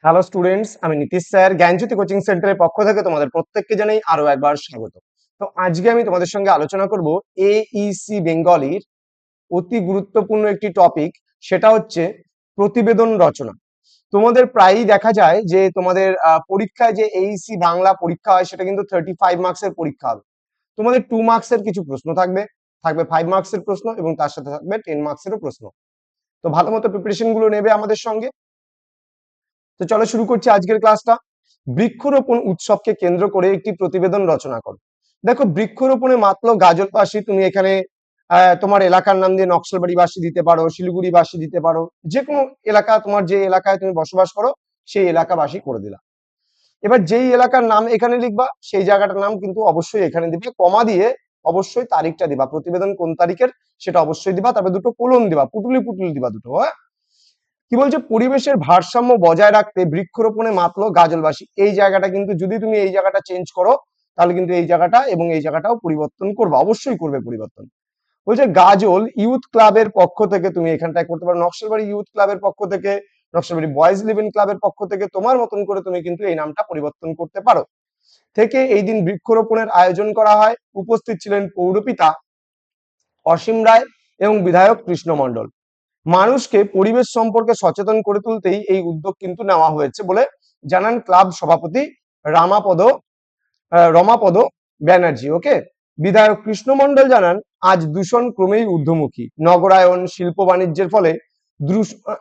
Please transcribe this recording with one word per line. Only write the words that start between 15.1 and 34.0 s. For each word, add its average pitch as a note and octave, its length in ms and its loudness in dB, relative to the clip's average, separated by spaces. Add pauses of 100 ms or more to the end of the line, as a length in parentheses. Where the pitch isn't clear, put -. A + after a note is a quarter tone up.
যায় G3 320 4
যে F#3+ 280 2
তোমাদের, F#3 460 0
আহ, E3 220 4 (100)
পরীক্ষায় G#3+ 440 0
যে G#3+ 120 0
এ F#3 160 -4 (100)
ই G#3 60 -8
সি G3+ 200 -12
বাংলা F3 360 2
পরীক্ষা F3 400 -2
হয়, F#3 120 2
সেটা E3+ 180 -10
কিন্তু G3 200 -4
থার্টি F#3 300 -6
ফাইভ F3+ 260 0
মার্কসের F#3 340 -4
পরীক্ষা D3 360 -8
হবে। G#2+ 120 -6 (560)
তোমাদের A#3+ 320 0
টু A3+ 120 -2
মার্কসের A3+ 420 0
কিছু G3 200 -6
প্রশ্ন C#3+ 300 -8
থাকবে, F#3 320 -2 (380)
থাকবে D#3+ 200 -2
ফাইভ D#3+ 240 -2
মার্কসের F#3+ 340 -4
প্রশ্ন G#3 340 -8
এবং E3 200 -6
তার D3 140 -4
সাথে C#3+ 200 -14
থাকবে D3+ 280 -8
টেন D#3+ 240 -8
মার্কসেরও D3 360 -10
প্রশ্ন। A2+ 320 -14 (760)
তো E3 60 -4
ভালো D#3+ 220 0
মতো A3 180 -2
প্রিপারেশন G#3 440 -4
গুলো A3 160 0
নেবে G#3 220 0
আমাদের G#3+ 240 -2
সঙ্গে। A3+ 340 -8 (1500)
তো F#3 60 -6
চলো A#3 200 0
শুরু A3+ 200 -4
করছি A#3+ 240 -2
আজকের G3+ 300 2
ক্লাসটা। A3 380 2 (500)
বৃক্ষরোপণ A#3+ 760 -2
উৎসবকে G3+ 500 -2
কেন্দ্র F3+ 360 -2
করে G3 220 0
একটি G3 200 -4
প্রতিবেদন F#3 540 -2